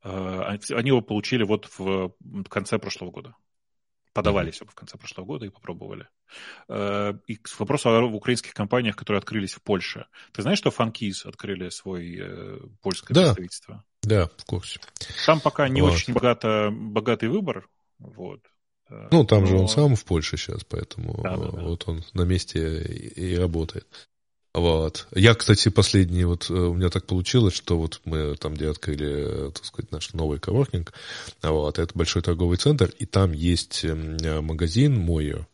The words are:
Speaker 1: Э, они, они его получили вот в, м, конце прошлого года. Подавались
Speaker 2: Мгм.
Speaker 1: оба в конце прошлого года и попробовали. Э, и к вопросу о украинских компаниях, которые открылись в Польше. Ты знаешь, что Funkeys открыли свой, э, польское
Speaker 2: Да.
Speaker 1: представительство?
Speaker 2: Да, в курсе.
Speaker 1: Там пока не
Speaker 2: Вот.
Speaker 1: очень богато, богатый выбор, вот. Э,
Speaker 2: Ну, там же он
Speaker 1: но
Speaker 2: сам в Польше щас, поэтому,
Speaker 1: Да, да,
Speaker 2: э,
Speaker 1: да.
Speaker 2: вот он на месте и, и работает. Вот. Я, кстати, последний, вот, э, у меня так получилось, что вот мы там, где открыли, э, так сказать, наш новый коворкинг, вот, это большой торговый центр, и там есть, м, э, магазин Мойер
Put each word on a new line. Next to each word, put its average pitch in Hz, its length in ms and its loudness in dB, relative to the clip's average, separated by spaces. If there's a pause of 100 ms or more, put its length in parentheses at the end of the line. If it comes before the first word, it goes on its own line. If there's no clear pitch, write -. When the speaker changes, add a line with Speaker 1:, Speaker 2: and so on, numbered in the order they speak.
Speaker 1:
Э, 95 440 -6
они, 104 120 -6 (160)
они 117 140 0
его 127 120 4
получили 110 420 -2
вот 104 220 0 (120)
в, 95 340 -4 (120)
м, 98 220 -12
конце 104 340 -4
прошлого 90 320 -12
года. - 240 -18 (800)
Подавались 95 480 -2
Speaker 2:
Мгм. - 20 -18
Speaker 1:
оба - 80 -20
в - 40 -20
конце - 220 -20
прошлого - 280 -16
года 120 200 -10
и 98 40 -12
попробовали. 98 580 -14 (640)
Э, 101 440 -4 (140)
и 107 80 -8
к - 140 -16 (100)
вопросу 127 300 0
о 113 140 6
украинских 113 500 -2
компаниях, 113 420 0
которые 101 240 -2
открылись 101 340 -6
в - 100 -18
Польше. - 420 -2 (280)
Ты - 100 -8
знаешь, 190 160 2
что 139 100 2
Funkeys 113 580 -4
открыли 95 420 -8
свой, 87 520 -10
э, 95 380 -12 (220)
польское - 340 -2
Speaker 2:
Да. 180 80 8
Speaker 1:
представительство? 92 600 -2 (200)
Speaker 2:
Да, 104 240 4 (100)
в - 80 -20
курсе. - 340 -8 (460)
Speaker 1:
Там 156 160 4
пока 143 280 0
не 135 120 2
Speaker 2:
Вот. - 120 6
Speaker 1:
очень 85 200 0
богато, 113 580 2
богатый 110 580 -2
выбор, 156 380 -4 (320)
вот. - 420 -14 (480)
Э, 107 220 -18
Speaker 2:
Ну, 160 140 8
там 101 220 8
же 92 80 6
он 95 80 8
Speaker 1:
но 95 40 4
Speaker 2:
сам 147 280 4
в - 100 -2
Польше 82 320 -2
щас, - 260 -8
поэтому, - 500 -8 (100)
Speaker 1:
Да, 92 140 -4
да, - 100 -4
Speaker 2:
э, - 40 -6
Speaker 1:
да. 85 100 -8
Speaker 2:
вот 85 260 -6
он 82 160 -6 (100)
на 90 100 2
месте 82 600 0
и, - 500 -8
и - 40 0
работает. 82 500 -2 (680)
Вот. 80 600 2
Я, 107 220 8
кстати, - 340 4
последний, 90 560 4
вот, 87 240 -2
э, 85 40 -4
у 87 220 2
меня 90 140 2
так 87 180 -4
получилось, 92 480 2
что - 220 -2
вот 80 280 -4
мы 76 320 -2
там, 78 180 -6
где 76 140 -2
открыли, 73 800 -4
э, - 20 -14
так - 140 -14
сказать, - 260 -10
наш - 220 -10
новый 76 260 -2
коворкинг, 95 540 -2 (500)
вот, 78 360 0
это 85 180 -2
большой 85 240 0
торговый 87 360 2
центр, 147 320 4 (100)
и 104 60 -6
там 98 280 4
есть, 82 520 0
м, 80 320 -4
э, 78 240 -2
магазин 85 560 2
Мойер 78 560 0